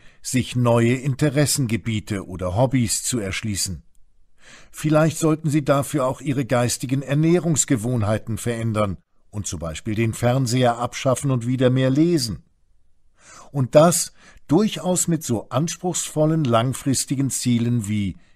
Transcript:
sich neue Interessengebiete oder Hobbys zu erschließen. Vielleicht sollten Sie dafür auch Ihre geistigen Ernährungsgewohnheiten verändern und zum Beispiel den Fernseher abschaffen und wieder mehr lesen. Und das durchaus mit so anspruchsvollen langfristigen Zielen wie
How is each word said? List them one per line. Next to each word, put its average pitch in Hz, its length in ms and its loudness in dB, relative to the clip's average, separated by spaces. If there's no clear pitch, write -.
sich - 340 -2
neue 120 400 4
Interessengebiete 123 1300 -2
oder 90 280 -6
Hobbys 123 480 0
zu 123 160 -4
erschließen. 95 640 -6
Vielleicht 151 460 2
sollten 156 320 0
Sie 147 140 2
dafür 139 420 0
auch 127 160 -4
Ihre 135 240 -2
geistigen 123 560 0
Ernährungsgewohnheiten 127 1400 0
verändern 110 600 -2
und - 180 -8
zum 90 120 -8
Beispiel 82 360 -8
den 113 180 0
Fernseher 120 640 2
abschaffen 127 540 -2
und 120 160 -2
wieder 127 220 2
mehr 131 200 2
lesen. 143 540 0
Und 135 220 -2
das - 400 4
durchaus 180 600 2
mit 165 160 -2
so 107 260 -4
anspruchsvollen 160 920 -2
langfristigen 127 840 0
Zielen 120 580 0
wie 101 300 -4